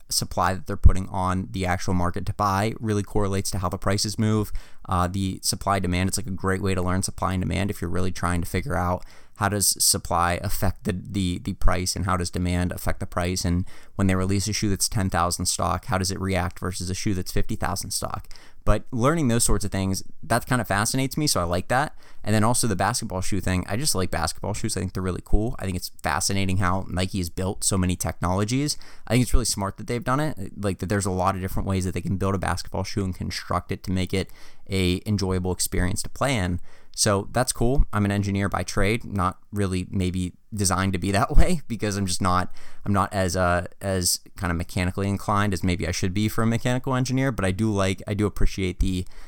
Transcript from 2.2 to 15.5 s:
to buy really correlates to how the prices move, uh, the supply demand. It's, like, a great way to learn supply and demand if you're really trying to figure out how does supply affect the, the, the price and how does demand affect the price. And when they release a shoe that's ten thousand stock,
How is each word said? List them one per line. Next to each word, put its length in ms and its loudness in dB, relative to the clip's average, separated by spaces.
to 80 -2
buy 480 0
really 220 0
correlates 480 0
to 80 -2
how 100 0
the 80 -2
prices 420 0
move, 320 2
uh, 160 2
the 340 -2
supply 380 0
demand. 300 2
It's, 100 0
like, 80 -6
a 40 -4
great 160 2
way 140 0
to 80 2
learn 180 0
supply 320 -2
and 80 0
demand 300 0
if 100 -8
you're 160 -4
really 140 2
trying 300 -2
to 60 -4
figure 280 -2
out 280 0
how 120 0
does 200 0
supply 600 2
affect 400 0
the, 100 0
the, 460 -2
the 140 -6
price 420 4
and 100 -4
how 120 0
does 120 -2
demand 420 0
affect 280 -2
the 80 -6
price. 360 -2
And 220 0
when 120 4
they 60 4
release 340 0
a 60 -2
shoe 160 0
that's 200 0
ten 200 0
thousand 380 0
stock, 380 -2